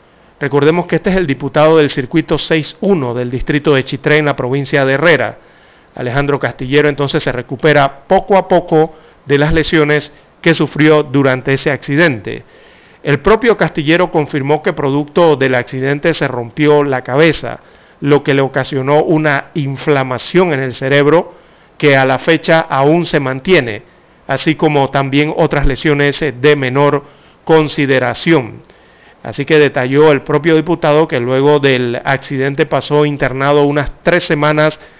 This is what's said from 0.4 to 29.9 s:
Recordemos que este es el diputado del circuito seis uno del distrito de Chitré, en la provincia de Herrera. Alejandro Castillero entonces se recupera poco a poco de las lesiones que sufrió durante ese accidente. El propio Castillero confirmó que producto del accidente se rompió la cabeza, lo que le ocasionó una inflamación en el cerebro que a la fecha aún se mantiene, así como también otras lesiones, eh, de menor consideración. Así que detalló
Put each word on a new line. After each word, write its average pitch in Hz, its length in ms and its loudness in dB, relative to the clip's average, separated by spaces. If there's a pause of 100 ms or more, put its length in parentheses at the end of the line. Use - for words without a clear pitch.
Recordemos 147 460 0
que 175 100 -2
este 190 140 -2
es 185 60 2
el 180 100 0
diputado 147 520 2
del 147 120 2
circuito 156 480 -2
seis 156 420 -4
uno 151 340 0
del 123 160 -4
distrito 147 440 0
de 131 100 0
Chitré, 147 340 -2
en 151 80 0
la 139 100 -2
provincia 139 480 -2
de 135 100 2
Herrera. 135 440 0 (560)
Alejandro 135 440 -2
Castillero 135 500 -2
entonces 143 340 -2
se 135 100 -4
recupera 139 720 0
poco 190 300 2
a 185 120 0
poco 165 460 2 (320)
de 143 120 2
las 156 160 0
lesiones 151 580 0 (280)
que 170 140 2
sufrió 151 480 2
durante 135 520 0
ese 135 160 -2
accidente. 127 760 -2 (580)
El 143 180 -2
propio 214 340 2
Castillero 170 560 0
confirmó 151 520 -2
que - 100 -2
producto 147 640 0
del 131 180 0
accidente 139 600 -2
se 147 120 -4
rompió 139 560 0
la 131 200 -2
cabeza, 135 580 0 (400)
lo 143 220 2
que 147 100 -2
le 139 80 2
ocasionó 135 600 0
una 156 520 0
inflamación 139 1000 -2
en 135 60 -2
el 131 120 -4
cerebro 143 640 2 (420)
que 143 200 2
a 135 100 4
la 131 120 0
fecha 165 420 0
aún 151 440 0
se 156 160 -2
mantiene, 131 600 -2 (440)
así 143 280 -2
como 147 340 0
también 139 480 0
otras 147 300 0
lesiones, 143 560 0
eh, 143 100 -2
de 135 240 2
menor 139 480 0 (400)
consideración. 135 1160 0 (600)
Así 123 220 -8
que 156 140 2
detalló 139 520 2